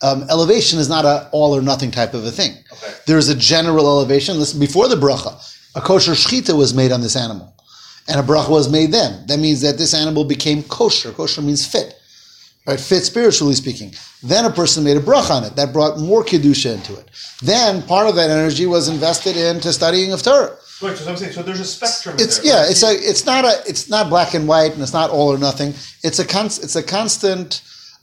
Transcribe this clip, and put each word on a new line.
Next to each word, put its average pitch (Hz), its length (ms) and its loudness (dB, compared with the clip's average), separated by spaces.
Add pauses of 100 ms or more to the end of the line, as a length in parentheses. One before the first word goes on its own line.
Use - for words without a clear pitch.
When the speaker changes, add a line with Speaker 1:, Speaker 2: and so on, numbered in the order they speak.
Speaker 1:
Um, 135 260 0
elevation 165 480 2
is 147 100 0
not 156 180 0
a 147 260 0
all 151 240 2
or 135 80 0
nothing 131 260 -2
type 117 240 -4
of 117 120 -6
a 117 60 -6
thing. 127 200 -4 (220)
Speaker 2:
Okay. - 200 -16 (140)
Speaker 1:
There 160 100 6
is 139 120 4
a 147 60 0
general 160 520 2
elevation. 143 500 2
Listen, 147 220 -2
before 151 280 4
the 226 100 2
bracha, 139 360 0 (420)
a 127 60 -6
kosher 180 300 2
shechita 185 440 0
was 131 200 2
made 131 160 4
on 123 100 0
this 113 140 -4
animal, 110 400 -8 (520)
and 139 120 0
a 139 40 0
bracha 151 260 2
was 151 200 4
made 156 220 2
then. 170 360 -2
That 147 120 -2
means 151 220 0
that 143 180 0
this 160 160 -2
animal 151 300 0
became 147 380 -2
kosher. - 480 -2
Kosher 156 300 -6
means 143 240 -2
fit, - 300 -4 (720)
right? 139 120 -4
Fit 180 240 0
spiritually 190 500 2
speaking. 123 400 -6 (300)
Then 196 220 0
a 226 60 2
person 165 320 0
made 143 140 4
a 147 40 2
bracha 240 300 2
on 131 120 0
it. 104 120 -10
That 139 180 -2
brought 151 260 0
more 196 240 2
kedusha 143 520 2
into 101 200 -12
it. - 140 -20 (340)
Then 202 400 2
part 196 240 2
of 196 80 0
that 160 140 2
energy 156 360 0
was 170 220 0
invested 165 500 -2
into 170 360 -2
studying 185 400 0
of 180 100 -6
Torah. 262 320 2 (260)
Speaker 2:
Right, 190 160 -6
so 156 120 -10
I'm 175 80 -8
saying, 185 160 -10
so 175 100 -10
there's 185 160 -8
a 185 60 -8
spectrum - 540 -8
Speaker 1:
It's, 226 200 0
Speaker 2:
there, 302 140 2
Speaker 1:
yeah, 190 80 6
Speaker 2:
right? 165 100 2
Speaker 1:
it's - 120 2
a, 220 80 4
it's - 340 -2
not 262 200 2
a, 214 220 2
it's - 200 -8
not 208 220 0
black 170 240 2
and 156 140 -2
white, 156 260 4
and 147 80 -10
it's 127 120 -6
not 160 180 0
all 147 200 2
or 135 60 0
nothing. 143 380 -4 (280)
It's 160 140 -2
a 185 80 -2
cons-, 202 320 -4
it's - 180 -10
a 160 60 -2
constant, 190 800 -4 (420)